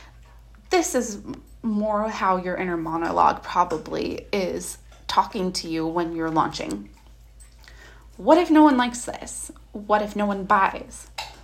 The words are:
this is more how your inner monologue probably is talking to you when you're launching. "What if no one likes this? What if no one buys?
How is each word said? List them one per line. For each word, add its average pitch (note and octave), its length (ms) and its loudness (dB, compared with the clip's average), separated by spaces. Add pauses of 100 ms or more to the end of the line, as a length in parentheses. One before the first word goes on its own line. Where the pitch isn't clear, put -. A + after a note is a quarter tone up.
(680)
this - 260 0
is A3 260 -4 (420)
more G#3+ 480 0
how F#3+ 260 0
your F3+ 200 -4
inner F3+ 200 -4
monologue E3 680 0
probably D#3+ 880 -2
is F3+ 460 -4 (320)
talking F#3+ 440 0
to - 160 -6
you D#3+ 180 -2
when E3 280 -2
you're D#3+ 160 -2
launching. - 600 -2 (1300)
"What B3 180 6
if E4+ 140 2
no D#4 120 8
one D4 140 8
likes B3 300 -2
this? - 440 -12 (220)
What G#3 300 0
if G3+ 120 -6
no G#3 120 0
one G3 180 -4
buys? - 640 0 (360)